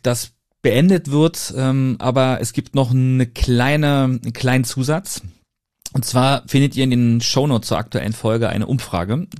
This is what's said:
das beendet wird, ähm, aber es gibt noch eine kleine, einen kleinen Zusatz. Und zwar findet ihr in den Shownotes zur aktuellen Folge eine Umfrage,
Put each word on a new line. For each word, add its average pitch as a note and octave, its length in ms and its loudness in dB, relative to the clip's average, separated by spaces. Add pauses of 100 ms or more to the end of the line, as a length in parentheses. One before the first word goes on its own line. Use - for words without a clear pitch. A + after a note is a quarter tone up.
das B2 280 -2 (300)
beendet D#3+ 500 4
wird, D#3 440 0
ähm, C3 440 0
aber C3 420 0
es A#2+ 120 -6
gibt - 220 -6
noch C3 160 2
eine B2+ 360 2
kleine, C#3 760 2
einen B2 300 -2
kleinen B2+ 320 0
Zusatz. C3+ 560 -4 (720)
Und B2 140 -2
zwar C3 420 0
findet C#3 280 2
ihr C3 100 0
in C3 60 0
den A#2 300 2
Shownotes C3+ 480 0
zur E2+ 80 -2
aktuellen - 360 -4
Folge A2+ 360 -2
eine G#2+ 160 -4
Umfrage, A#2 600 -4 (120)